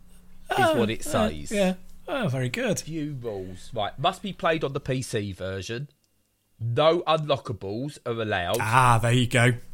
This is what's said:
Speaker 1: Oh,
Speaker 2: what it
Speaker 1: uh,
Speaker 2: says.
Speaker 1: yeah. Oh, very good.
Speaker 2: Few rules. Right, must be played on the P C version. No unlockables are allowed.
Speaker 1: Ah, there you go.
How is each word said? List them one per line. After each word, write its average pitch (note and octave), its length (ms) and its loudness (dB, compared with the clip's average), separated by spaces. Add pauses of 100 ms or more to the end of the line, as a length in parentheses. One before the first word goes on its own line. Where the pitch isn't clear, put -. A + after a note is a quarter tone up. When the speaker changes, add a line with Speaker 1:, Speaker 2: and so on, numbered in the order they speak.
(580)
Speaker 1:
Oh, E4 200 4
Speaker 2:
what A#3 120 2
it - 180 -4
Speaker 1:
uh, G#3+ 220 2
Speaker 2:
says. D2+ 220 -8
Speaker 1:
yeah. F#3+ 220 4 (340)
Oh, C4 200 -2
very B2+ 220 0
good. A3 320 -2
Speaker 2:
Few D3+ 380 -6
rules. F#2+ 540 -8
Right, G2+ 240 -4
must E3+ 240 0
be G3 100 -6
played E3 320 0
on C#3 100 -2
the - 60 -4
P C3 220 -2
C G#2 300 -4
version. F#2+ 580 -8 (720)
No D3 420 4
unlockables C#3 1040 -2
are A#2 160 -2
allowed. G2+ 400 0
Speaker 1:
Ah, A#2+ 400 6
there A#2 100 4
you B2 160 4
go. A#2+ 260 6 (200)